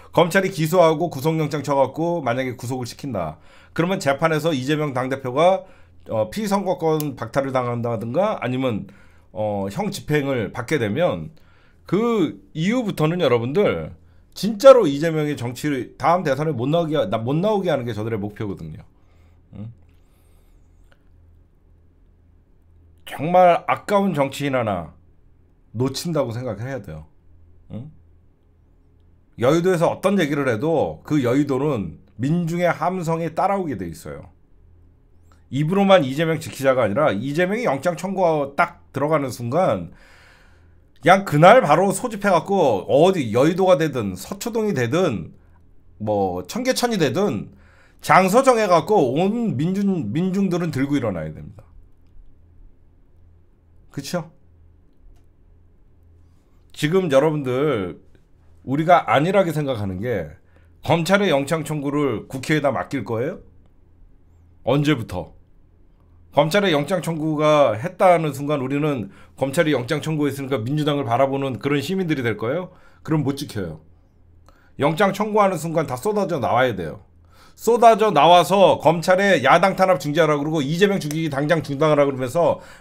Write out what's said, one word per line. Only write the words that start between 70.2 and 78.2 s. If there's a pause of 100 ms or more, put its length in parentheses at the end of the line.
민주당을
바라보는
그런
시민들이
될
거예요? (320)
그럼
못
지켜요. (1000)
영장
청구하는
순간
다
쏟아져
나와야
돼요. (500)
쏟아져
나와서